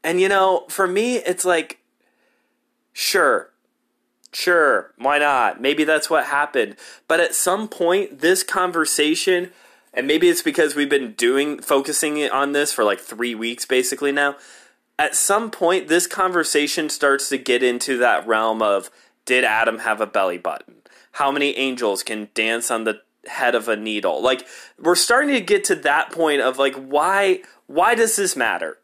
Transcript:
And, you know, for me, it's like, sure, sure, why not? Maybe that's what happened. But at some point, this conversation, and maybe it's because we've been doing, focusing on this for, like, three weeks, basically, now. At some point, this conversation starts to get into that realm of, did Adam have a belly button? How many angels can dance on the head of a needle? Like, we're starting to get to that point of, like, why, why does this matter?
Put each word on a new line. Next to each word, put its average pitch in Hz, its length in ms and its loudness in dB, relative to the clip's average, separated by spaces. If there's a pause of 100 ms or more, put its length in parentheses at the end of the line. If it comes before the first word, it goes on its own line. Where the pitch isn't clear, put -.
And, 175 180 0
you 190 80 4
know, 190 400 4
for 190 180 0
me, 220 300 0
it's - 280 -2
like, 170 360 -2 (1120)
sure, 139 580 0 (840)
sure, 151 680 2
why 143 200 0
not? 135 420 2
Maybe 147 240 0
that's 156 260 0
what 151 160 0
happened. 139 500 -2 (320)
But 165 120 2
at - 140 0
some 202 340 -2
point, 175 520 0
this 185 220 2
conversation, 175 1080 0 (420)
and 127 140 -4
maybe 165 220 4
it's 170 140 2
because 151 320 0
we've 143 140 0
been 135 240 0
doing, 139 480 0
focusing 147 680 -2
on 143 220 0
this 147 200 0
for, 117 120 0
like, 101 160 0
three 117 340 -6
weeks, 117 300 -8
basically, 131 480 0
now. 143 240 0 (600)
At 147 160 -2
some 214 360 0
point, 175 380 0
this 170 180 2
conversation 160 840 -2
starts 139 400 0
to 139 100 -2
get 123 240 0
into 123 360 0
that 117 280 2
realm 110 360 0
of, 101 280 0 (340)
did 127 200 2
Adam 110 360 0
have 110 200 -2
a 107 60 0
belly 95 320 -2
button? - 380 -10 (360)
How 139 180 0
many 143 260 -2
angels 120 460 -2
can 107 320 -8
dance 113 360 -2
on 113 140 -4
the 107 160 -4 (260)
head 123 280 -2
of 113 140 -2
a 110 80 0
needle? 101 460 -4
Like, 127 240 -2 (320)
we're 175 160 2
starting 269 400 2
to 240 60 0
get 202 240 0
to 190 120 0
that 147 360 0
point 151 300 0
of, 127 160 0
like, 139 160 2
why, 175 680 0 (240)
why 180 280 2
does 226 220 2
this 196 200 -2
matter? 90 480 -2